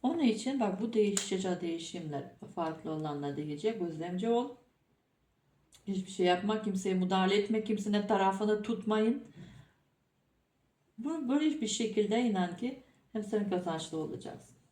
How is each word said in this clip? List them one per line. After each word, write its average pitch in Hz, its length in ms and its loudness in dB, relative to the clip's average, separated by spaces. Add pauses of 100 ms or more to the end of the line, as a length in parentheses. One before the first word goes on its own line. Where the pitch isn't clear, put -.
Onun 330 160 2
için 262 400 2
bak 196 220 0
bu 226 120 -2
değişeceği 190 680 2
değişimler, 165 720 -6 (200)
farklı 160 360 -4
olanlar 143 460 -4
diyecek, 151 420 -2
gözlemci 175 500 -2
ol. 247 260 2 (1300)
Hiçbir 185 240 -4
şey 185 140 0
yapma, 202 360 2
kimseye 190 340 -2
müdahale 185 400 4
etme, 214 280 2
kimsenin 208 440 0
tarafını 202 560 2
tutmayın. 220 600 0 (1700)
Bu, 277 320 -2
böyle 302 320 2
bir 220 60 0
şekilde 214 540 2
inan 185 360 2
ki 254 260 -6 (300)
hem 214 100 -2
sen 202 260 0
kazançlı 165 480 -2
olacaksın. - 600 -8 (140)